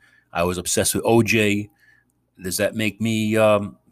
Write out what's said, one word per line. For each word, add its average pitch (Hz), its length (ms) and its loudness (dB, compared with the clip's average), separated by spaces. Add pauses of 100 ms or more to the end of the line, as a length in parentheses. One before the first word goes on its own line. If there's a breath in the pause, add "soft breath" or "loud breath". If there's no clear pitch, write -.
(340 soft breath)
I 87 100 -2
was 90 140 -2
obsessed - 360 -2
with - 120 -4
O 117 180 6
J. 104 460 0 (720 soft breath)
Does 90 160 -6
that 101 180 -2
make 107 240 -4
me, 110 380 -2
um, 107 400 2 (140)